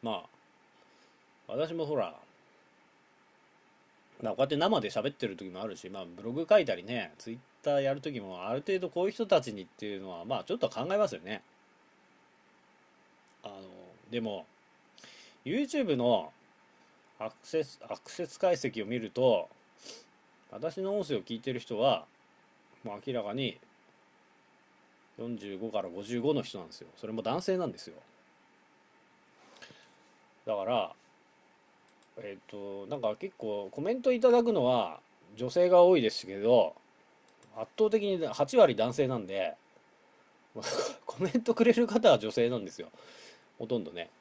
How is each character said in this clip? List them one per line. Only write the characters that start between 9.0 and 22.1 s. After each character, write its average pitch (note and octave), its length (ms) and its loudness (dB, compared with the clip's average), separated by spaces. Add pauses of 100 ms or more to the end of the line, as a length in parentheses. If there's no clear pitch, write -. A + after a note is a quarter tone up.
う - 20 0
い - 20 0
う - 40 -2
人 A3+ 140 -4
た F3 140 8
ち B2+ 120 -8
に G2+ 100 -10
っ F2+ 40 -12
て - 200 -14
い G2+ 100 -6
う F#2 40 -8
の F#2+ 100 -12
は、 E2+ 140 -10
ま A#2 160 -4
あ、 - 40 -10
ち - 80 -6
ょ G#3+ 40 -2
っ - 20 -8
と - 100 0
考 C3 240 -4
え G3+ 40 0
ま G#3 120 4
す - 60 -4
よ - 80 -10
ね。 G2 200 -8 (2000)
あ - 60 -12
の、 G2+ 60 -14 (560)
で A#2+ 100 -4
も、 G#2 260 -6 (1000)
YouTube A#3+ 520 -2
の A#2 360 2 (840)
ア A2 120 -6
ク - 120 -20
セ D#3+ 220 -2
ス、 - 240 -18
ア F#2+ 80 -8
ク - 140 -18
セ F3 160 -8
ス - 120 -16
解 F3+ 180 2
析 A2 260 -4
を G2 40 -6
見 A#2+ 120 -4
る A2 120 -8
と、 A#2 380 2 (1000)
私 D3+ 300 -6
の G3 180 -2
音 F#3+ 60 -2
声 C#3+ 120 -2
を G2+ 40 0
聞 A2+ 160 -8
い A2+ 40 -8
て C3 120 -6
る B2 80 -4
人 A2+ 180 -8
は、 A2+ 260 4 (800)